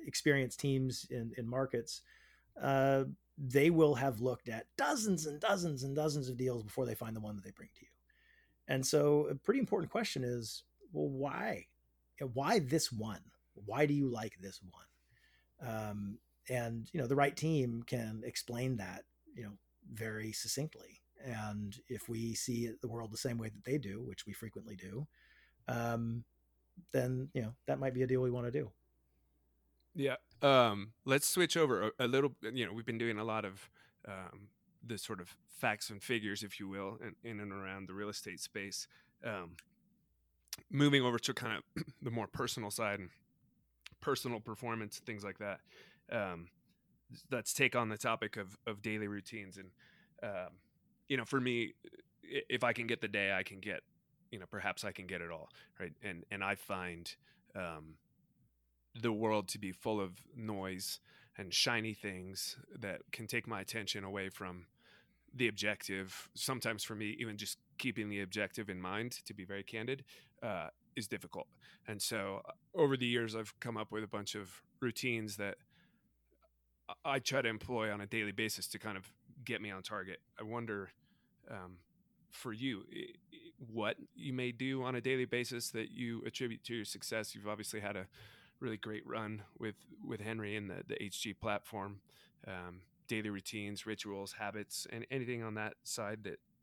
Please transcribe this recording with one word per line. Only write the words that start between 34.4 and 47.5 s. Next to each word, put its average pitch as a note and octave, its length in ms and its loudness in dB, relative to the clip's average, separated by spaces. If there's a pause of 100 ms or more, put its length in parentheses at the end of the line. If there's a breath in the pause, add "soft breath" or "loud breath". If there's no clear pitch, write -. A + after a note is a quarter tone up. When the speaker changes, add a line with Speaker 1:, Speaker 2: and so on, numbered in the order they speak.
Speaker 2:
the A#2 160 -6
sort G2 220 -6
of F2 160 -12 (140)
facts - 400 0
and G2+ 120 -10
figures, G#2 400 0
if G2+ 160 -8
you G2 120 -6
will, G2 320 -4
in, A#2 280 -10
in G#2 120 -6
and G2+ 100 -6
around G2 380 -6
the F#2 40 -8
real G2+ 140 -4
estate G2+ 320 -8
space. - 480 -6 (380 soft breath)
Um, F2+ 320 -6 (1120)
moving C#3 320 6
over A#2+ 160 4
to - 140 -2
kind A2 240 -2
of - 260 -8 (100)
<clears throat> - 80 -18
the C3 100 -4
more A2+ 160 -2
personal A2+ 440 -4
side G2+ 280 0
and F2+ 100 -8 (920)
personal B2+ 380 0
performance, A2+ 600 -4
things G#2 240 -8
like G2 160 -8
that. G2+ 200 -4 (520 loud breath)
Um, F2+ 360 -2 (840)
let's A#2+ 220 -2